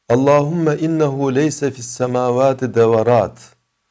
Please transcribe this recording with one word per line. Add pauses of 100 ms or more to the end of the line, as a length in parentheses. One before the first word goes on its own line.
"Allahümme
innehu
leyse
fis
semavati
deverat." (360)